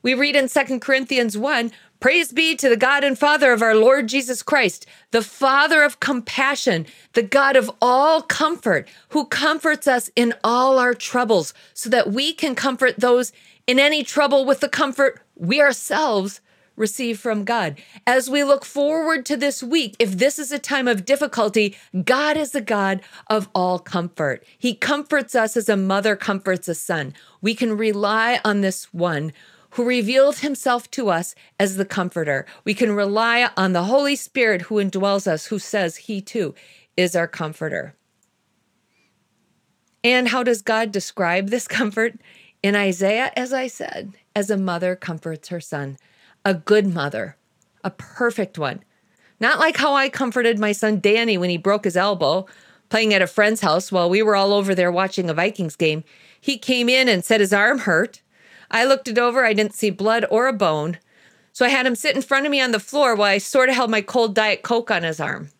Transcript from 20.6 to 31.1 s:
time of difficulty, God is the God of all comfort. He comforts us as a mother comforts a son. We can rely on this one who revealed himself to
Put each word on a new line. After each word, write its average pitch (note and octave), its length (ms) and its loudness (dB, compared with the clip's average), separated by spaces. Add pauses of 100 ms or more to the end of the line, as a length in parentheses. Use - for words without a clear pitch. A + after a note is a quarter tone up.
time C4+ 260 -2
of G#3 180 0
difficulty, A3 720 0 (280)
God D4 320 0
is D4+ 160 -4
the C#4+ 80 -2
God G3 400 -2 (260)
of G#3+ 260 -2
all F3+ 280 0
comfort. E3+ 640 -6 (120)
He B3 180 -2
comforts C#4+ 600 -2
us A3 220 0
as A3 120 -2
a G#3+ 80 2
mother G3 380 0
comforts G3 540 -4
a E3+ 80 -4
son. D3 380 -6 (280)
We G#3+ 140 -2
can A3 200 -2
rely A3 680 0
on G3+ 160 2
this - 340 -4
one D#3+ 380 -2 (400)
who A#3+ 120 -2
revealed B3+ 540 2
himself C4 540 -2
to A3+ 180 -2